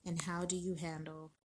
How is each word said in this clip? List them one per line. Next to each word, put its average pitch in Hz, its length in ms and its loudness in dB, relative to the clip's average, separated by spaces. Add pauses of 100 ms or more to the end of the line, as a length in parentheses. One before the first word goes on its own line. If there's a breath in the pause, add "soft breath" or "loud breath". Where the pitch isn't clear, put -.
and 170 200 2
how 175 220 2
do 185 120 2
you 180 160 0
handle 156 580 -4 (140)